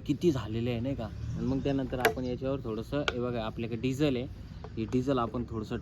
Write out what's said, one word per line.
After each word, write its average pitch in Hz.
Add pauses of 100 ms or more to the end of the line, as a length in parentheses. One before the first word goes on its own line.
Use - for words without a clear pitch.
किती 151
झालेले 117
आहे, 117
नाही 135
का. 117 (320)
आणि 113
मग 131
त्यानंतर 135
आपण 123
याच्यावर 127
थोडंसं, 113 (100)
हे 123
बघा, 120
आपल्याकडे 110
डिझेल 131
आहे, 123 (520)
हे 113
डिझेल 127
आपण 120
थोडंसं 113